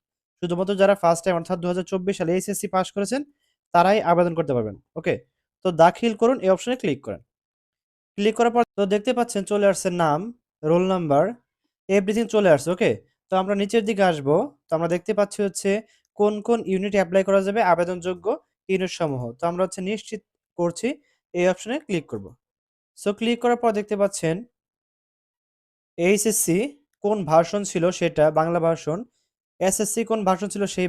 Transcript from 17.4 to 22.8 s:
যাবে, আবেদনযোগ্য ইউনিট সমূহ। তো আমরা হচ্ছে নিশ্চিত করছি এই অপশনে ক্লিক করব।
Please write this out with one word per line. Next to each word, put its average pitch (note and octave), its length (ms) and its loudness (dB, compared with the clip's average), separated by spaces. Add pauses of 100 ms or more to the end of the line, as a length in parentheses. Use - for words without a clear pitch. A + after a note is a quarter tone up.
যাবে, G3+ 140 0 (120)
আবেদনযোগ্য F3 540 -2 (460)
ইউনিট F#3 260 -2
সমূহ। C#3 240 -2 (160)
তো - 120 -20
আমরা F3+ 140 -2
হচ্ছে F#3 160 -6 (100)
নিশ্চিত G#3 300 -8 (380)
করছি E3+ 300 -2 (460)
এই F3 180 2
অপশনে G#3+ 240 -8 (100)
ক্লিক E3+ 240 -4
করব। G2 160 -10 (720)